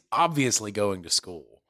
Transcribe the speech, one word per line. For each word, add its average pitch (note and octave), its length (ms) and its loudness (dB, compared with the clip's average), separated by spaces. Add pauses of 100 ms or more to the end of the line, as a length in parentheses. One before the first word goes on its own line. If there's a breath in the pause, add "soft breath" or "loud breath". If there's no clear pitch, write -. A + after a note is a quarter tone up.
(120)
obviously C#3 580 2
going G2+ 320 0
to D#2+ 80 -14
school. C#2+ 600 -6